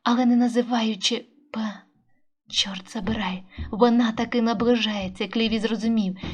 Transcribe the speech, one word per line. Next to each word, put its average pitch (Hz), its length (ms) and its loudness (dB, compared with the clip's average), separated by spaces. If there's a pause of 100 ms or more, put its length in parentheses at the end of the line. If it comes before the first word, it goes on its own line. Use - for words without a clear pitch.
але 240 240 2
не 240 100 6
називаючи 233 880 0 (280)
П. 214 300 -6 (680)
Чорт - 440 -6
забирай, 202 500 -4 (280)
вона 233 420 4
таки 233 300 -2
наближається. 214 880 0
Кліві 226 300 0
зрозумів, 214 580 0 (180)